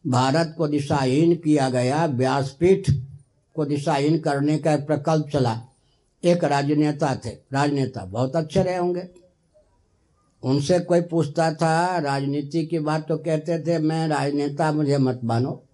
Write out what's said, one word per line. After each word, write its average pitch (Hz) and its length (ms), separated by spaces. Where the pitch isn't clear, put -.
भारत 135 520
को 156 100
दिशाहीन 147 680
किया 151 340
गया, 127 360
व्यासपीठ 139 840
को 156 100
दिशाहीन 147 540
करने 147 400
का 151 140
एक 143 140
प्रकल्प 151 420
चला। 117 340
एक 175 200
राजनेता 143 720
थे, 113 140
राजनेता 135 760
बहुत 123 320
अच्छे 165 260
रहे 180 140
होंगे, 180 320
उनसे 143 380
कोई 175 200
पूछता 165 540
था 170 440
राजनीति 143 680
की 165 120
बात 151 300
तो 160 80
कहते 160 420
थे, 160 200
"मैं 160 300
राजनेता, 143 640
मुझे 143 260
मत 127 260
मानो।" 120 500